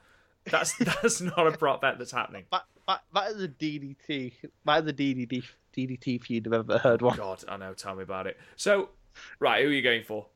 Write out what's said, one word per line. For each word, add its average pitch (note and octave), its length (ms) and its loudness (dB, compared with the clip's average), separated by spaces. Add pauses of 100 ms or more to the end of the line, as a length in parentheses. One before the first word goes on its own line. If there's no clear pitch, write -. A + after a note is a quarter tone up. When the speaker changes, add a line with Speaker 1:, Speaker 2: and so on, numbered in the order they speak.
(440)
Speaker 1:
That's, D#3+ 320 0
<laughs> - 20 -14
that's G3 420 0
not E3+ 280 2
a D#3 100 0
prop C#3+ 220 2
bet B2+ 180 0
that's A#2+ 140 -10
happening. G2+ 400 -6
Speaker 2:
That, F#3 100 0 (240)
that, - 140 0 (120)
that G3 200 0
is G#3 100 -6
a F3+ 60 -4
D D3+ 320 -6
D C#3 160 -12 (100)
T. C3 280 -4 (300)
That D#3 200 4
is D3+ 60 -2
a - 20 -6
D C#3 220 0
D B2 120 -4
D, B2 160 -6 (300)
D C3 160 -4
D B2+ 80 -8
T B2 220 -2
feud A#2 280 -4
I've A2 60 0
ever A2+ 260 2
heard A#2 240 6
one. A#2+ 140 4
Speaker 1:
God, F#2+ 320 -8
I G2 80 -8
know. F#2+ 180 -12
Tell F#2+ 220 -10
me F#2+ 80 -10
about F#2+ 240 -6
it. - 100 -10 (160)
So, G3+ 360 0 (500)
right, B2 240 4
who D3 60 4
are - 20 4
you C3+ 100 2
going A#2 220 2
for? G#2 320 -8